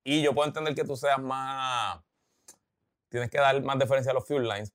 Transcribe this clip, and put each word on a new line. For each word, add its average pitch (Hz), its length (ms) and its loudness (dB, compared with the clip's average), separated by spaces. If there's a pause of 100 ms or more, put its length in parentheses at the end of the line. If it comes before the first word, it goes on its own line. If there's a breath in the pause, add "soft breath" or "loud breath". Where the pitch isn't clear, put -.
Y 147 160 2
yo 143 120 4
puedo 147 140 2
entender 156 260 -4
que 143 120 -4
tú 135 100 -6
seas 139 240 2
más, 131 800 -4 (1120)
tienes 120 200 -4
que 143 100 0
dar 139 220 6
más 135 160 -2
deferencia 135 340 2
a - 20 0
los 127 120 0
fuel 135 220 0
lines, 104 280 -6